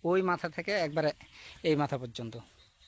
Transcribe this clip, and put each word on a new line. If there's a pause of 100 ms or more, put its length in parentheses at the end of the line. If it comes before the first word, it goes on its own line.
ওই
মাথা
থেকে
একবারে (500)
এই
মাথা
পর্যন্ত। (500)